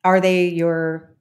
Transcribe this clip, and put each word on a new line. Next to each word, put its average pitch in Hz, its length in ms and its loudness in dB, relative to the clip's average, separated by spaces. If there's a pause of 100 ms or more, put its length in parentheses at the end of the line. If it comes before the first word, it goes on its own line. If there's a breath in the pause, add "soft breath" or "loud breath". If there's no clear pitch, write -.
are 185 180 2
they 180 280 0
your 165 720 -4